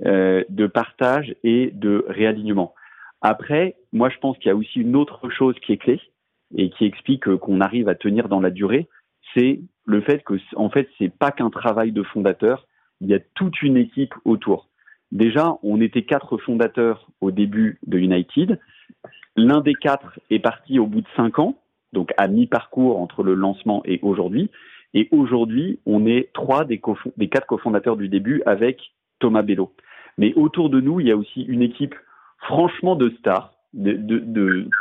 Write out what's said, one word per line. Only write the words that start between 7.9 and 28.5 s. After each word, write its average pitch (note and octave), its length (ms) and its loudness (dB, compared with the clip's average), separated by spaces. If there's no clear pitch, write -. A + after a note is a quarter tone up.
tenir G#2+ 320 0
dans G2 140 0
la F#2 100 2
durée, G2+ 360 -2
c'est C3 280 2
le G#2 160 2
fait - 220 0
que, G2+ 120 -4
en A2 140 -2
fait, C3+ 200 0
c'est F#2 120 0
pas C#3+ 200 -2
qu'un B2 180 -2
travail A2+ 420 0
de G#2+ 120 -2
fondateur, G#2 640 -2
il F#2+ 80 -6
y G2 80 4
a G2 40 2
toute F#3 280 -4
une C3+ 140 2
équipe B2 360 -2
autour. G#2 420 0
Déjà, A#2 500 0
on G#2 200 0
était A2+ 220 0
quatre - 340 -4
fondateurs A#2 720 -2
au G2 120 0
début G#2 540 0
de F#2+ 120 -2
United. F#2 600 0
L'un B2+ 240 6
des C#3+ 140 2
quatre - 440 -2
est G#2+ 100 2
parti B2+ 400 0
au A2 80 2
bout G#2+ 140 -2
de - 60 -12
cinq A#2 200 0
ans, F#3 200 0
donc F#2 240 -4
à G2 140 4
mi-parcours A#2 680 0
entre F2+ 240 -6
le F#2+ 120 2
lancement F#2+ 500 -2
et F#2 200 -2
aujourd'hui. G2+ 460 -2
Et - 180 2
aujourd'hui, B2+ 720 2
on G#2+ 200 2
est A#2+ 280 2
trois C3+ 300 0
des A#2+ 160 -4
cofon-, - 380 -6
des G#2+ 100 -2
quatre - 180 -2
cofondateurs A2 520 -2
du G2+ 100 -6
début G2 380 -2
avec A#2 480 0